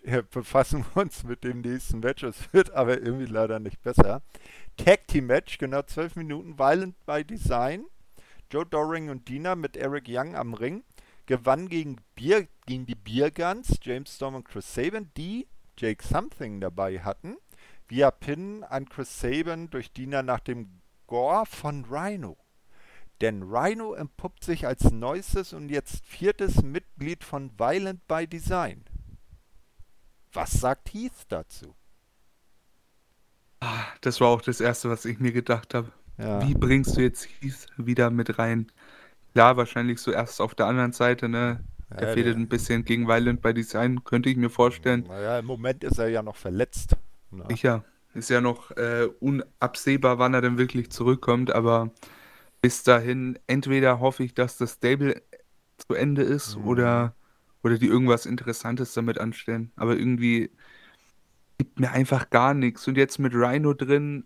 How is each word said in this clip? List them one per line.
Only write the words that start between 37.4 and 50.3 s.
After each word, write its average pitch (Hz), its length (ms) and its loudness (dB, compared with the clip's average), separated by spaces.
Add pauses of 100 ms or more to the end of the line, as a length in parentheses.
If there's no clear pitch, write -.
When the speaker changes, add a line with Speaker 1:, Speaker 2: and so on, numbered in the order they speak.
Speaker 2:
wieder 120 340 2
mit 117 260 -2
rein? 113 340 0 (640)
Klar, 120 240 10
wahrscheinlich 120 420 0
so - 120 -2
erst - 300 -2
auf 113 140 -2
der 107 120 2
anderen 120 240 2
Seite, 123 380 2
ne? 120 340 0 (260)
Speaker 1:
Ja, - 80 -14
Speaker 2:
Er 110 100 -2
fädelt 113 280 2
Speaker 1:
der - 20 -2
Speaker 2:
ein 113 120 -2
bisschen 117 360 0
gegen 117 220 0
Violent 120 340 4
by 117 120 2
Design, 117 500 -2
könnte 123 260 2
ich 131 80 0
mir 120 120 2
vorstellen. 123 580 2
Speaker 1:
Naja, 104 320 -4
im 113 60 -8
Moment 127 380 -4
ist 135 140 0
er 113 120 0
ja 113 120 -2
noch 107 140 -10
verletzt, - 640 0 (340)
ne? 92 180 -16
Speaker 2:
Sicher. 117 340 0 (300)
Ist 113 160 -10
ja 123 120 4
noch, 123 300 -2
äh, 117 360 0 (120)
unabsehbar, 131 1000 0
wann 127 140 4